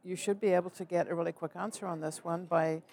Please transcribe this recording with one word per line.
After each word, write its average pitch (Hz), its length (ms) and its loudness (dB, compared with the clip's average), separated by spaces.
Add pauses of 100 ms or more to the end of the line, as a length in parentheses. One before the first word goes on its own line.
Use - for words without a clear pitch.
you 185 120 -6
should 202 260 0
be 202 100 4
able 180 200 4
to 185 140 -10
get 170 240 2
a 170 80 0
really 165 160 0
quick 165 240 -8
answer 202 280 -6
on 165 160 -4
this 156 220 -6
one 170 220 -2
by 160 360 2 (120)